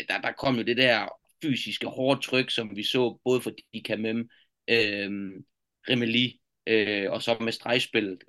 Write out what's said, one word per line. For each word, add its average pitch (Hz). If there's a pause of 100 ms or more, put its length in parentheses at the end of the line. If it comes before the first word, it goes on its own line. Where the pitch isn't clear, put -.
der, 98
der 117
kom 131
jo 113
det 117
der 117 (340)
fysiske 113
hårde 131
tryk, 127
som 104
vi 104
så 123
både 127
fra 110 (220)
Dika 110
Mem, 113 (400)
øh, 101 (800)
Remeli, 120 (260)
øh, 104
og -
så 117
med 113
stregspillet. 113